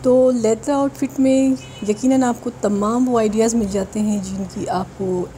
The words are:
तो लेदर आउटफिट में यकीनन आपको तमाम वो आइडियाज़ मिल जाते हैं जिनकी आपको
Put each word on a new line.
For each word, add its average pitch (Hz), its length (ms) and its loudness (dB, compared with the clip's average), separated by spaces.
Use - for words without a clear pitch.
तो 254 280 6
लेदर 226 400 0
आउटफिट 277 480 -2
में 262 380 4
यकीनन 254 400 2
आपको 240 260 -2
तमाम 208 440 0
वो 247 120 2
आइडियाज़ 220 360 2
मिल 214 140 0
जाते 196 300 -4
हैं 208 240 0
जिनकी 190 500 -8
आपको 185 540 -4